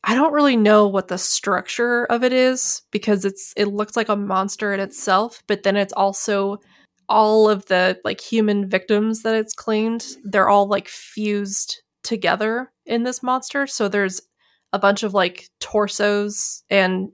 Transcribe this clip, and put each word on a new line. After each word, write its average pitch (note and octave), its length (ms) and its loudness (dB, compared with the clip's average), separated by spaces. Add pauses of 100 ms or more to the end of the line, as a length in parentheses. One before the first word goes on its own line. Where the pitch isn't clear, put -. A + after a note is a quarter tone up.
I G#3 120 0
don't D4 180 2
really C#4+ 240 4
know G#3 300 6
what G3 200 -2
the F3+ 100 -4
structure A#3+ 880 -2
of A#3+ 180 0
it B3 100 2
is, B3+ 580 0
because G3+ 340 0
it's, G3 320 -6
it G#3 80 2
looks G#3 320 -4
like A3 120 -2
a G#3 60 2
monster G3+ 580 -4
in G3 60 -4
itself, G3 680 -2
but G3+ 160 -2
then G3 120 2
it's G3+ 180 0
also G3 680 -2 (500)
all G#3+ 400 6
of G3+ 160 0
the, F#3 380 2
like, G3 180 -4
human G#3 480 0
victims G#3+ 540 0
that A3+ 120 0
it's A3 180 -2
claimed, A3 520 -2 (180)
they're G3+ 260 2
all, G3+ 180 4
like, G3+ 200 -2
fused G3+ 920 -6 (220)
together G#3+ 680 -2 (140)
in A#3 180 -2
this B3 200 -6
monster. C4 420 -2
So A3+ 220 -4
there's F#3+ 340 -2 (520)
a G3 60 -2
bunch G3+ 240 2
of, G3+ 100 -4
like, F3+ 340 -2 (140)
torsos G#3 1080 -2
and F#3+ 440 0